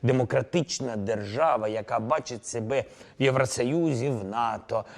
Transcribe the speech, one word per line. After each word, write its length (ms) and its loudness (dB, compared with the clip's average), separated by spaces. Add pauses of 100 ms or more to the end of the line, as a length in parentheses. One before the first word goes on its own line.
демократична 920 0
держава, 720 0
яка 320 -2
бачить 460 -4
себе 400 -2 (340)
в 40 2
Євросоюзі, 840 2
в 140 -2
нато, 600 -2 (120)